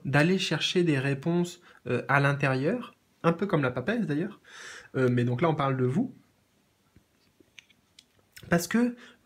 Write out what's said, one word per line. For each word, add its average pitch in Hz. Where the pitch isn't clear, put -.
d'aller 151
chercher 175
des 147
réponses, 170
euh, 120
à 139
l'intérieur, 143
un 170
peu 196
comme 170
la 127
papesse 185
d'ailleurs, 160
euh, 131
mais 123
donc 123
là 170
on 151
parle 135
de 127
vous, 151
parce 175
que 240